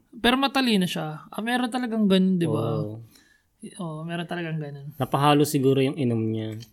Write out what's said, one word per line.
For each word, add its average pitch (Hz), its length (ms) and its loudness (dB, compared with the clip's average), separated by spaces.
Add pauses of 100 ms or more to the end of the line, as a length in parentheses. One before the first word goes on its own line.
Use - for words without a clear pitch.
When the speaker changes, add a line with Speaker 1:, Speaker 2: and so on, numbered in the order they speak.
(120)
Speaker 1:
Pero 240 240 2
matalino 262 480 2
siya. 156 460 -6
Ah, - 100 -10
meron 240 300 -2
talagang 226 400 0
ganun, 190 260 4
di 170 140 0
ba? 110 320 0
Speaker 2:
Oo. 110 240 -10 (720)
Speaker 1:
Oo, 160 240 -8
meron 170 240 -8
talagang 165 320 -6
ganun. 143 400 -10
Speaker 2:
Napahalo 147 480 4
siguro 135 340 4
yung 135 160 2
inom 120 280 0
niya. 110 340 -4 (160)